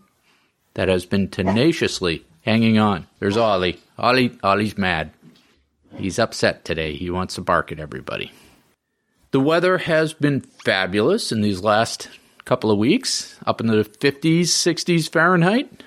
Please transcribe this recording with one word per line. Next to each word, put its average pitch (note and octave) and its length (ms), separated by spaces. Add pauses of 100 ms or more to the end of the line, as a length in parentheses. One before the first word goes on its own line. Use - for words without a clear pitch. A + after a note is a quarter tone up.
(760)
that F#2 140
has F#2 160
been G2 220
tenaciously G2 1000 (180)
hanging A2+ 360
on. G2+ 300 (100)
There's G2+ 180
Ollie. F#2+ 440 (180)
Ollie, B2 420
Ollie's G2 380
mad. E2+ 320 (840)
He's F#2 220
upset - 460
today. D#2+ 300
He E2+ 160
wants F#2 240
to - 60
bark F2 320
at D#2 80
everybody. - 520 (1000)
The C3+ 100
weather E3+ 380
has D#3+ 340
been C#3+ 280
fabulous G#2 920
in A2 100
these G2+ 200
last G#2+ 460 (360)
couple A#2+ 260
of G#2 80
weeks, - 680
up A2+ 140
in A2+ 60
the G#2+ 180
fifties, D#3+ 680
sixties E3 560
Fahrenheit, F3+ 800